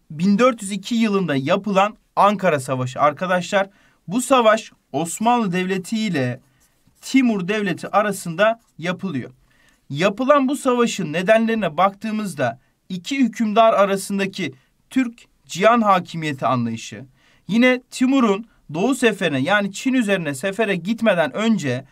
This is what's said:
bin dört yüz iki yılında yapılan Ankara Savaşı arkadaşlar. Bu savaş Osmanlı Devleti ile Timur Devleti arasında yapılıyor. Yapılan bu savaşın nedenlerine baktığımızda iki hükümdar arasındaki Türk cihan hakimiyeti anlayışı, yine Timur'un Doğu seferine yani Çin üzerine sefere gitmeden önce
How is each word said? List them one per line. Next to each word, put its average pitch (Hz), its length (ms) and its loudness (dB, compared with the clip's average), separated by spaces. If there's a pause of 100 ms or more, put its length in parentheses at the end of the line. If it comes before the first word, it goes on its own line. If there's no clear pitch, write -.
(120)
bin 190 280 2
dört 240 220 4
yüz 196 100 -10
iki 208 240 -6
yılında 196 400 0
yapılan 196 640 0 (180)
Ankara 180 440 2
Savaşı 127 400 -4
arkadaşlar. 180 680 0 (380)
Bu 208 140 -2
savaş 226 500 2 (200)
Osmanlı 214 600 -2
Devleti 185 480 -4
ile 147 400 -4 (600)
Timur 226 460 2
Devleti 202 400 -4
arasında 202 720 0 (180)
yapılıyor. 175 540 -6 (580)
Yapılan 247 580 2
bu 294 80 -2
savaşın 233 580 0
nedenlerine 214 640 2
baktığımızda 190 840 -2 (300)
iki 185 300 -4
hükümdar 226 540 4
arasındaki 196 800 -2 (360)
Türk 247 320 -2 (240)
cihan 220 360 2
hakimiyeti 165 640 0
anlayışı, 117 600 -4 (420)
yine 254 340 2 (100)
Timur'un 240 560 0 (260)
Doğu 214 220 0
seferine 190 440 0
yani 196 340 0
Çin 254 200 -4
üzerine 196 420 0
sefere 196 400 -2
gitmeden 175 600 0
önce 151 560 -2